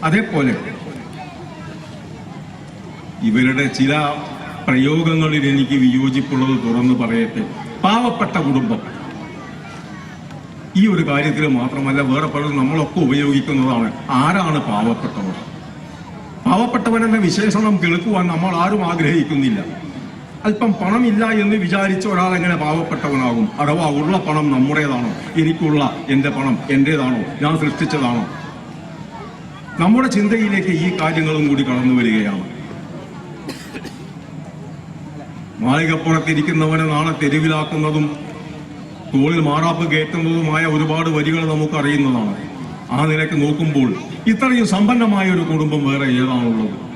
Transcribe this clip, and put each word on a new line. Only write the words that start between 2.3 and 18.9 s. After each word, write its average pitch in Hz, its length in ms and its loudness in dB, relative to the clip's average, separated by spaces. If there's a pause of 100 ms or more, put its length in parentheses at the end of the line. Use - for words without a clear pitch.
ഇവരുടെ 127 360 4 (140)
ചില 135 140 4 (760)
പ്രയോഗങ്ങളിൽ 151 840 4
എനിക്ക് 139 320 2
വിയോജിപ്പുള്ളത് 131 720 2 (100)
തുറന്നു 123 360 4
പറയട്ടെ. 113 420 0 (400)
പാവപ്പെട്ട 202 520 2 (120)
കുടുംബം, 123 340 0 (2000)
ഈ 196 40 8 (100)
ഒരു 165 160 2
കാര്യത്തിൽ 147 360 0 (120)
മാത്രമല്ല, 135 420 0 (120)
വേറെ 151 220 0
പലതും 143 280 -2
നമ്മളൊക്കെ 147 460 0
ഉപയോഗിക്കുന്നതാണ്. 131 800 2 (300)
ആരാണ് 160 400 2 (100)
പാവപ്പെട്ടവർ? 107 680 -2 (1080)
പാവപ്പെട്ടവൻ 226 640 2
എന്ന 220 180 4
വിശേഷണം 208 580 2
കേൾക്കുവാൻ 180 480 2
നമ്മൾ 170 200 0 (120)
ആരും 202 180 2 (100)